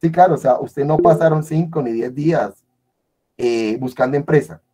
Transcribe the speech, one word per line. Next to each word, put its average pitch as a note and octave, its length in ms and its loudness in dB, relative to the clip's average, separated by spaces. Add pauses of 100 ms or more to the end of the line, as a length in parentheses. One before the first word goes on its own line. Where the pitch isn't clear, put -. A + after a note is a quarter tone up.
Sí, E3 120 0
claro, F#3 220 6
o - 40 -4
sea, - 220 0
usted C#3 240 -6
no D#3 140 2
pasaron D#3+ 440 4
cinco D#3+ 400 -4
ni A#2+ 80 -4
diez A#2+ 240 -6
días, D3 480 -2 (760)
eh, A2+ 440 -2
buscando C3 360 -4
empresa. - 460 -2 (120)